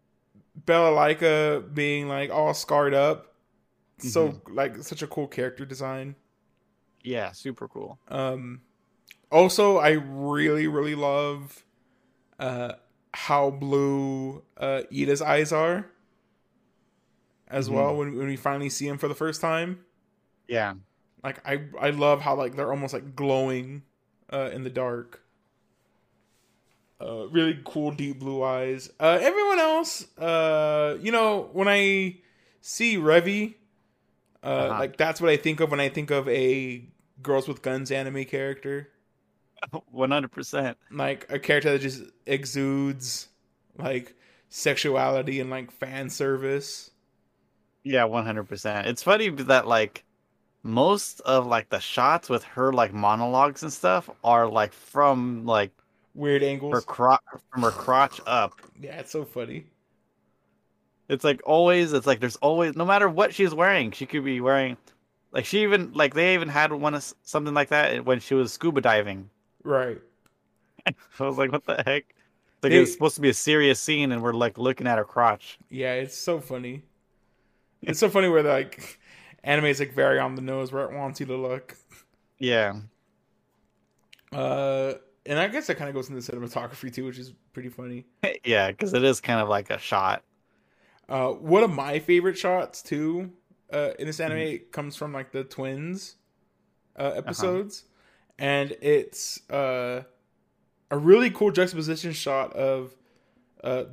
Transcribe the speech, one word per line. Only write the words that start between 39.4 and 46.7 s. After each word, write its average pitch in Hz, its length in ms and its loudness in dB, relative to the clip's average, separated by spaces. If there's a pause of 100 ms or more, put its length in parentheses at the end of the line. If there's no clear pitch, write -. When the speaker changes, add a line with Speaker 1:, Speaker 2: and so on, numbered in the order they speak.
Speaker 2:
<laughs> - 200 -12
One 131 200 0
hundred 143 200 -2
percent. 135 460 -6 (140)
Speaker 1:
Like, 139 400 -6
a 139 80 -4
character 147 320 0
that 139 100 2
just 131 220 -8 (240)
exudes, 139 1000 -4 (480)
like, 135 380 -6 (340)
sexuality 135 880 0
and, 131 100 -6
like, 131 220 -10
fan 131 380 -10
service. 135 840 -4 (920)